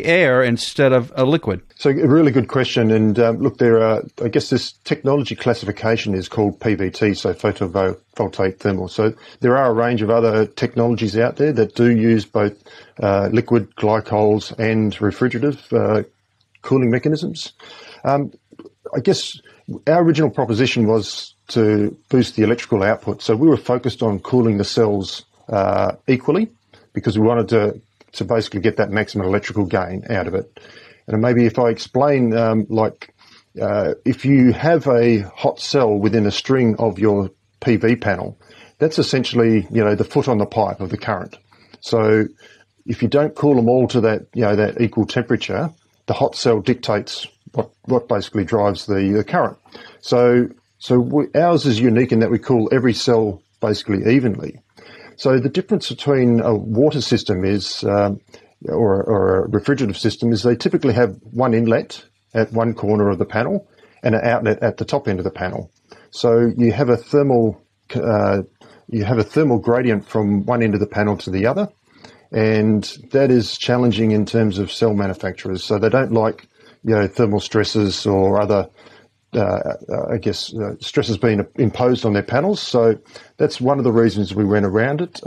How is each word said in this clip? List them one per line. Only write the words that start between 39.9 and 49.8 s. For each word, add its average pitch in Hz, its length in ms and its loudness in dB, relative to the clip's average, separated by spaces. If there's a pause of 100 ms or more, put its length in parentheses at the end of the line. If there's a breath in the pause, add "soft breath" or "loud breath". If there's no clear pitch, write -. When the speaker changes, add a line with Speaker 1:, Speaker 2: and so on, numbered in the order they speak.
Speaker 2:
the 104 100 -2
foot - 240 -2
on 113 120 0
the 101 80 0
pipe 98 340 -2
of 92 80 -8
the 107 80 -6
current. 98 400 -8 (440 soft breath)
So 107 440 2 (640 soft breath)
if 113 160 -4
you 117 40 0
don't 147 280 0
cool 147 200 2
them 117 140 4
all 123 200 2
to 120 120 0
that, 107 320 0
you 117 80 -2
know, 104 140 2
that 107 260 0
equal 110 240 0
temperature, 120 640 -4 (380)
the 104 60 -2
hot - 220 -2
cell 117 240 0
dictates - 680 -4 (260)
what, - 160 -4 (160)
what 123 220 -2
basically 101 380 -2
drives 101 400 -2
the, 98 300 0
the 107 80 0
current. 156 340 -2 (440 loud breath)